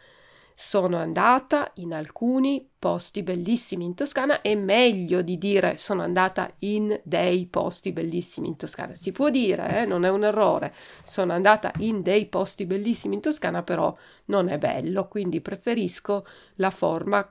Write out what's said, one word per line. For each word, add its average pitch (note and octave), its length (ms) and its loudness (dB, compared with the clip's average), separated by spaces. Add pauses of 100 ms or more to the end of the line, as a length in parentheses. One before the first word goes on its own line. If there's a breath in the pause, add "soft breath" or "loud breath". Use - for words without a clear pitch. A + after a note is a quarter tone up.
(600 soft breath)
Sono F#3 360 0
andata F#3+ 760 2
in E3+ 180 -10
alcuni B3+ 840 0
posti F3 460 -2
bellissimi F3+ 640 -2
in F3 100 -6
Toscana. C#4 460 0
È G#3+ 140 0
meglio G3 680 4
di F3 160 -2
dire F#3+ 400 2
sono F#3+ 240 -2
andata F3+ 580 0
in G#3 460 0
dei F3+ 420 0
posti E3+ 460 -4
bellissimi E3 560 -6
in D#3 80 -8
Toscana. - 360 -10
Si - 200 -8
può C#4+ 160 2
dire, G3 500 0
eh? A#3 60 0
Non F3+ 180 0
è F#3 60 4
un G#3 160 2
errore. F#3+ 480 2 (320 loud breath)
Sono F#3 260 -2
andata G3 460 4
in G#3 240 -2
dei G3 240 2
posti F#3+ 400 -4
bellissimi G3+ 500 -2
in G#3 60 -6
Toscana, F3+ 420 -2
però E3 320 0 (300 loud breath)
non F#3+ 240 2
è D3 80 -2
bello, F#3 500 -2
quindi F3+ 320 -4
preferisco G3+ 840 -4 (300 loud breath)
la F#3+ 160 0
forma F3 600 0